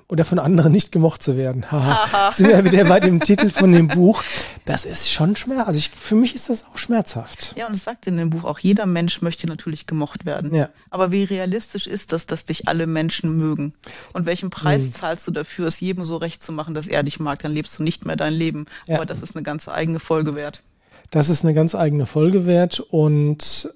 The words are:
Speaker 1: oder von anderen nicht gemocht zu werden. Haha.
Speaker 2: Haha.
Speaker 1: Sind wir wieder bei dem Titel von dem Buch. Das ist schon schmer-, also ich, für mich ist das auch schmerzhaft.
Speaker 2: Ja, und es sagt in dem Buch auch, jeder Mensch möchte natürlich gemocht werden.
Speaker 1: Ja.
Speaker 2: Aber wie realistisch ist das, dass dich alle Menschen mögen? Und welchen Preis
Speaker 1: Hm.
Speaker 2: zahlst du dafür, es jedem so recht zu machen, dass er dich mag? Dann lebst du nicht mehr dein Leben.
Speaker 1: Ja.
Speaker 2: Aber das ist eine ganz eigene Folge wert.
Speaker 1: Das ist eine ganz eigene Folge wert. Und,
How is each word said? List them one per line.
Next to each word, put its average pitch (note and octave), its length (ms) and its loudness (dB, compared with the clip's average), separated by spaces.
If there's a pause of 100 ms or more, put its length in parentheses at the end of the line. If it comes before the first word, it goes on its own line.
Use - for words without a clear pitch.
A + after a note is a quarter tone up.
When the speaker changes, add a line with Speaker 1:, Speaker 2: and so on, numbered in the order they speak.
Speaker 1:
oder E3 180 2
von F3+ 140 0
anderen D#3+ 320 6
nicht F#3+ 200 4
gemocht D#3+ 300 2
zu C3 160 0
werden. C3 340 -4
Haha. D3+ 400 2
Speaker 2:
Haha. G3+ 200 2
Speaker 1:
Sind G3 160 6
wir G3 180 8
wieder F#3 200 6
bei F3+ 140 6
dem F#3 200 4
Titel G3 320 4
von F#3+ 200 6
dem E3+ 160 8
Buch. F3+ 360 4 (420)
Das - 200 -2
ist - 260 -2
schon F3 240 2
schmer-, B3+ 320 -4
also D#3+ 100 0
ich, D3 140 -2
für - 240 -2
mich A#3 180 4
ist - 160 -6
das A3+ 160 -4
auch - 140 -18
schmerzhaft. - 760 -4
Speaker 2:
Ja, A#3 120 -8
und A3 60 -6
es F#3+ 100 -6
sagt - 240 -10
in F3 100 0
dem E3 140 0
Buch E3 140 -4
auch, - 120 -6
jeder G3+ 300 2
Mensch F3 340 -2
möchte F3+ 240 -4
natürlich D#3+ 400 -8
gemocht D3+ 400 -6
werden. D3+ 300 -4
Speaker 1:
Ja. D3 140 0 (200)
Speaker 2:
Aber F#3 220 -2
wie G3 120 0
realistisch G3 600 -6
ist - 280 -8
das, E3 120 -6
dass - 200 -8
dich - 220 -8
alle E3 200 -2
Menschen D#3+ 500 -4
mögen? D3+ 380 -2 (380)
Und F3+ 120 -4
welchen F3+ 240 -4
Preis D3 360 0
Speaker 1:
Hm. B2+ 80 -8
Speaker 2:
zahlst E3+ 340 -8
du E3+ 40 -4
dafür, D#3+ 360 -6
es E3 120 -4
jedem F3+ 240 -4
so E3 140 -6
recht E3 240 -10
zu - 100 -14
machen, D#3 220 -8
dass D3+ 140 -8
er - 160 -2
dich C#3+ 160 -6
mag? D3+ 240 -6
Dann D3+ 80 -6
lebst D3+ 260 -8
du D#3 60 -4
nicht D#3+ 220 -4
mehr D#3 100 -6
dein D#3 180 -2
Leben. D#3+ 320 -4 (220)
Speaker 1:
Ja. E3 80 -2
Speaker 2:
Aber D#3 100 -4
das D#3 160 -10
ist - 140 -16
eine D#3+ 80 -10
ganz D3+ 240 -8
eigene E3 320 -4
Folge D#3 360 -2
wert. D3 280 -12 (480)
Speaker 1:
Das D3+ 180 4
ist F3 160 0
eine D#3+ 80 4
ganz D#3 220 2
eigene D3 320 0
Folge F3 400 2
wert. F3 320 2
Und, D3+ 960 0